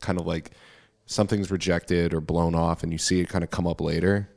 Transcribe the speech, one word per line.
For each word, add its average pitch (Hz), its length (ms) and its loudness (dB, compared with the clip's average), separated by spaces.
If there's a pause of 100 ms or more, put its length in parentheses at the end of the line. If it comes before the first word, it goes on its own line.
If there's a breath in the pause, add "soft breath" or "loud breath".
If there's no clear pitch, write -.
kind 90 200 -6
of, 85 60 -4
like, 82 240 -4 (560 soft breath)
something's 101 440 0
rejected 85 600 2
or 80 80 0
blown 82 340 2
off 85 280 0
and 82 100 -4
you 80 60 -4
see 92 220 2
it 87 100 -2
kinda 85 160 -2
come 87 200 -2
up 85 140 -2
later? 90 560 2